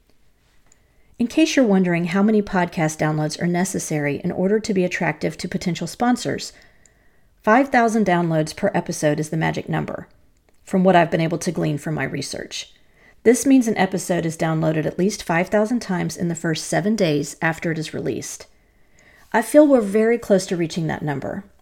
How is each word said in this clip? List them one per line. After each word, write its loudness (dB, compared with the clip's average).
In 0
case 2
you're 6
wondering 2
how 0
many 4
podcast -2
downloads -2
are 0
necessary -2
in -2
order 0
to -4
be 2
attractive -4
to -10
potential -4
sponsors, -2
five 4
thousand 2
downloads 0
per 0
episode 0
is -2
the -2
magic -2
number, -6
from 0
what 6
I've 6
been 0
able -2
to -2
glean -2
from -6
my -4
research. -8
This 4
means 6
an 0
episode 0
is -4
downloaded 0
at -8
least -2
five -2
thousand 0
times -4
in -2
the -2
first -4
seven 0
days 0
after -4
it -4
is -8
released. -8
I 0
feel 6
we're 6
very 2
close 2
to -2
reaching -2
that -4
number, -6